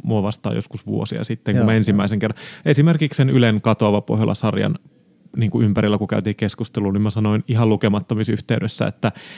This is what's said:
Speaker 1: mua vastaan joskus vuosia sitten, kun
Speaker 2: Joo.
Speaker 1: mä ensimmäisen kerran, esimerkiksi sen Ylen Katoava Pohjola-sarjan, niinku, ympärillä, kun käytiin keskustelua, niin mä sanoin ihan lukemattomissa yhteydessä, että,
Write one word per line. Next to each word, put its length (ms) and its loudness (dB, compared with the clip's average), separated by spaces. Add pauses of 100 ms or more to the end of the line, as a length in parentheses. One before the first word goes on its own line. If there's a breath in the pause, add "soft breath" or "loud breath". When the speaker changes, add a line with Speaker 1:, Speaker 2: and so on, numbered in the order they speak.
Speaker 1:
mua 200 0
vastaan 340 -4
joskus 300 -8
vuosia 380 -6
sitten, 300 -4
kun 60 2
Speaker 2:
Joo. 60 4
Speaker 1:
mä 80 4
ensimmäisen 440 2
kerran, 240 -4 (220 loud breath)
esimerkiksi 520 2
sen 140 2
Ylen 300 4
Katoava 400 2
Pohjola-sarjan, 800 -2 (580)
niinku, 260 0
ympärillä, 360 2
kun 100 -4
käytiin 280 -2
keskustelua, 560 -4
niin 100 0
mä 80 0
sanoin 380 -2
ihan 200 2
lukemattomissa 640 0
yhteydessä, 540 -4
että, 260 -2 (260 loud breath)